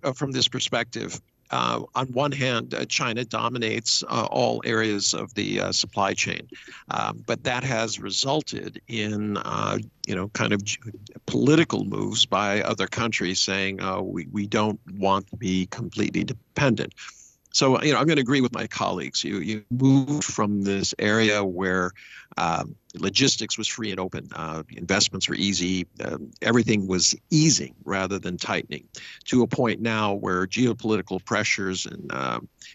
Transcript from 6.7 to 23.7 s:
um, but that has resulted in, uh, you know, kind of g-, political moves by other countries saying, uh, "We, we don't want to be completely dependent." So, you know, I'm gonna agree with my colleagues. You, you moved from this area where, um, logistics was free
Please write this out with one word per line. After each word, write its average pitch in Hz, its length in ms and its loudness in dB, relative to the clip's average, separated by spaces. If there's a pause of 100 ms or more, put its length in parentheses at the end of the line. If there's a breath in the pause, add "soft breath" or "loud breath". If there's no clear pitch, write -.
um, 110 360 -4
but - 180 -4
that 127 180 -2
has 113 380 -2
resulted 107 880 -4
in, 107 500 -2
uh, 52 400 -2 (300)
you 101 80 -2
know, 92 140 -4
kind 113 220 0
of 101 120 0
g-, - 160 -6 (460)
political 123 580 4
moves 101 420 0
by 101 360 2
other 101 260 0
countries 107 520 0
saying, 98 400 0
uh, 92 220 -2
"We, 92 300 -6
we 104 160 -2
don't 107 320 2 (180)
want 98 300 2
to - 80 -12
be 92 300 0
completely - 580 -2
dependent." - 680 0 (600 loud breath)
So, 131 300 6
you 151 100 4
know, 123 60 4
I'm 131 80 4
gonna 156 140 4
agree 131 220 4
with 123 100 2
my 104 140 -4
colleagues. 92 580 -2
You, 98 140 -2
you 104 320 -4
moved 135 540 4
from 104 400 2
this 98 340 0
area 107 440 4
where, 92 500 0 (440 loud breath)
um, - 380 0 (240)
logistics 107 580 0
was 110 100 -6
free 110 240 -6